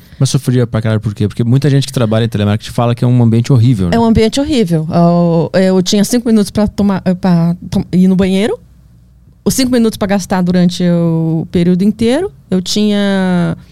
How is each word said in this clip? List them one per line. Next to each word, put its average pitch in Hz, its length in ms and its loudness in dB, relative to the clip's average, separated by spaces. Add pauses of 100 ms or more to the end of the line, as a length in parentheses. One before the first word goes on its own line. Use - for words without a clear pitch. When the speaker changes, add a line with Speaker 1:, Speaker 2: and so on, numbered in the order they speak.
(200)
Speaker 1:
Mas 135 120 0
sofria 127 340 0
pra 113 160 -4
caralho 110 200 0
por 107 120 -4
quê? 104 140 -2
Porque 120 160 -4
muita 135 260 2
gente 135 160 2
que - 80 -10
trabalha 113 320 0
em 113 40 -2
telemarketing 104 420 -2
fala 120 240 0
que - 100 -6
é - 20 2
um 123 140 2
ambiente 117 320 2
horrível, 113 360 2
né? 180 60 0
Speaker 2:
É 233 40 2
um 233 60 2
ambiente 226 340 2
horrível. 175 520 -2
Eu, 170 600 2 (100)
eu 190 220 2
tinha 202 200 0
cinco 240 240 -2
minutos 214 220 2
pra 208 180 0
tomar, 196 340 -2 (200)
pra 170 340 2 (140)
tom-, - 220 -4
ir 185 160 4
no 190 80 2
banheiro, 196 440 0 (840)
os 202 80 0
cinco 254 180 -2
minutos 226 260 0
pra 214 100 -4
gastar 190 340 -2
durante 180 420 0
o 165 680 -2
período 180 320 0
inteiro. 240 480 0 (180)
Eu 185 120 -2
tinha, 190 960 -2 (160)